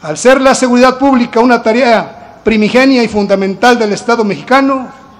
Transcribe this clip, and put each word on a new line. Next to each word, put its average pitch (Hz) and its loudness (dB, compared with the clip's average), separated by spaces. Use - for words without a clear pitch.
al 156 -10
ser 262 2
la 262 2
seguridad 254 2
pública 254 0
una 240 2
tarea 226 -2
primigenia 233 2
y 214 -4
fundamental 202 0
del 214 -2
Estado 226 -2
mexicano, 254 -2